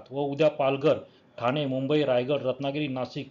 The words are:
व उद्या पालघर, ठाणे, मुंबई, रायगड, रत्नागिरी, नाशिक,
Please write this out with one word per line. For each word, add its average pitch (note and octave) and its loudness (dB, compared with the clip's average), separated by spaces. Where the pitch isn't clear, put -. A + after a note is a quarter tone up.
व C#3 -4
उद्या C#3+ 2
पालघर, C#3 2
ठाणे, C3 0
मुंबई, C3+ 0
रायगड, B2+ 2
रत्नागिरी, C#3 -2
नाशिक, C3 -6